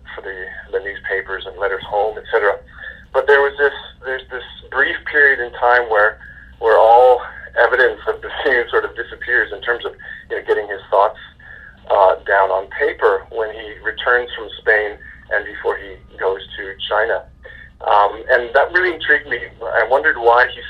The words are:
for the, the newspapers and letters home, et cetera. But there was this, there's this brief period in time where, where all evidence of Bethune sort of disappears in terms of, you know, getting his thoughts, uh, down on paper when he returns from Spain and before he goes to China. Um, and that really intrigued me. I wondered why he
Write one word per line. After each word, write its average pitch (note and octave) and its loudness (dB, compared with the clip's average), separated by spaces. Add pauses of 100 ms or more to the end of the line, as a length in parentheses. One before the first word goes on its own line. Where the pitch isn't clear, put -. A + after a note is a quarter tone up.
(140)
for - -14
the, F#2+ -12 (260)
the F#2+ -2
newspapers G2 -8
and F#2 -14
letters G2 -4
home, G#2+ -2
et - -14
cetera. G#2 2 (540)
But C3 0
there C#3 6
was C#3 0
this, C#3+ 2 (320)
there's C3 -8
this B2 -10 (260)
brief C3+ 0 (140)
period C#3 4
in A#2+ -8
time A#2+ 4
where, G#2+ 2 (380)
where A2 4
all A#2+ 8 (340)
evidence - 2
of - -4
Bethune - -2
sort A2 0
of G2+ -8
disappears A#2 -4
in G2 -12
terms A#2+ -4
of, - -8 (380)
you A2+ -6
know, - -8
getting G#2+ -2
his G2 -8 (100)
thoughts, G2+ 2 (720)
uh, G2 4
down G2 2
on F#2+ -2
paper A2 0
when A2 -6
he A2 -16
returns A#2+ -2
from G#2+ -10 (100)
Spain G#2+ 0 (340)
and G#2 -2
before G2+ -6
he G2 -14 (220)
goes G2 -2 (160)
to G2 -12 (140)
China. G#2+ 0 (600)
Um, G#2 2
and A#2+ 0
that - 2
really F3+ 0
intrigued D3 -2
me. B2 -6 (240)
I A2+ 0
wondered C#3+ 2
why A#2+ 4
he - -12